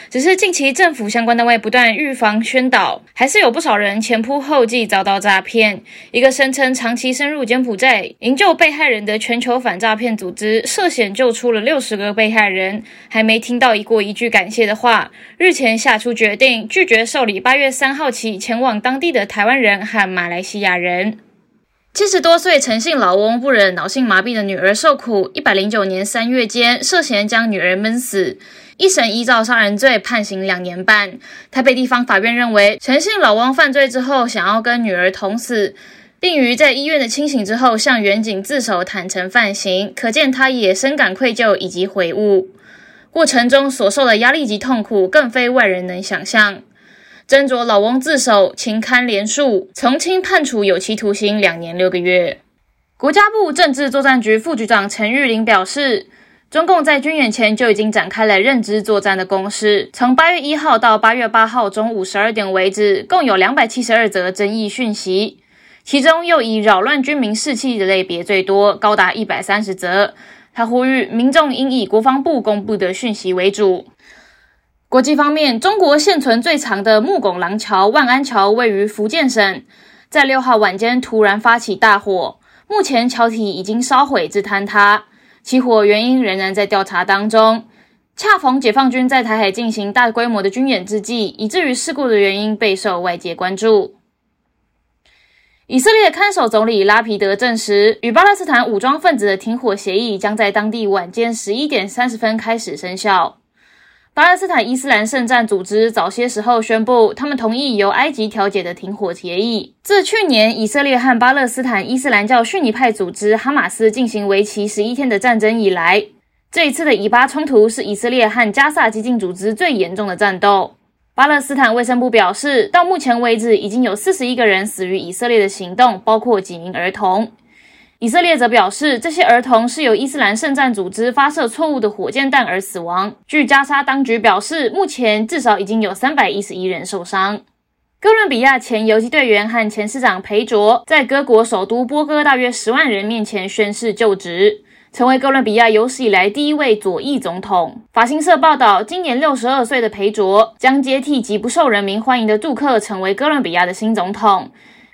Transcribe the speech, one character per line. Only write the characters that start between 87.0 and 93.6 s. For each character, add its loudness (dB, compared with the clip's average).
当 0
中。 4
恰 2
逢 0
解 0
放 2
军 0
在 2
台 -2
海 0
进 -4
行 -6
大 2
规 -2
模 -2
的 2
军 -2
演 -2
之 -4
际， -4
以 -6
至 -2
于 -2
事 -6
故 -2
的 2
原 2
因 -4
备 0
受 -4
外 -4
界 -10
关 -4
注。 2